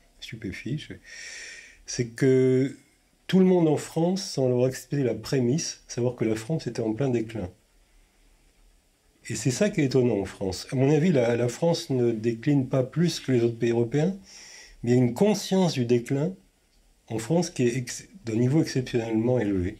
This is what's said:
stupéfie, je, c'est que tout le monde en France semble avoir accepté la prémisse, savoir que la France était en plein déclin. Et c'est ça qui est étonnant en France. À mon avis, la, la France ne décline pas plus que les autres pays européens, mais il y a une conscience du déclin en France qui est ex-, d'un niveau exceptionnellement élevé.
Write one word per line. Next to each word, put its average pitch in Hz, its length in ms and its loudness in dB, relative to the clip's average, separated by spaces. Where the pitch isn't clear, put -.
stupéfie, 113 560 -10
je, - 160 -12
c'est 120 220 -6
que 131 680 2
tout 190 120 4
le 185 60 8
monde 175 220 4
en 151 80 2
France 180 480 -2
semble 131 300 0
avoir 123 140 2
accepté 139 360 -4
la 113 100 0
prémisse, 127 760 -2
savoir 123 260 -4
que - 80 -4
la 110 120 0
France 147 300 -6
était 120 140 -8
en 110 140 -2
plein 135 160 -2
déclin. 110 400 -4
Et 113 80 -8
c'est 131 160 -2
ça 202 180 2
qui 185 120 -2
est - 20 4
étonnant 123 380 2
en - 20 -2
France. 95 480 -8
À 139 60 -4
mon 135 120 4
avis, 156 220 4
la, 120 240 4
la 120 140 0
France 170 400 -2
ne 123 240 2
décline 120 560 0
pas 135 140 2
plus 160 360 -2
que - 140 -2
les 117 100 4
autres 117 140 0
pays 117 140 0
européens, 139 440 0
mais 117 100 0
il 123 40 6
y - 20 6
a 127 60 6
une 120 100 2
conscience 190 600 2
du 127 100 0
déclin 135 500 0
en 113 100 -4
France 165 300 0
qui - 140 -2
est 120 120 2
ex-, - 320 -8
d'un 110 120 -4
niveau 127 260 2
exceptionnellement 120 800 0
élevé. 98 400 -2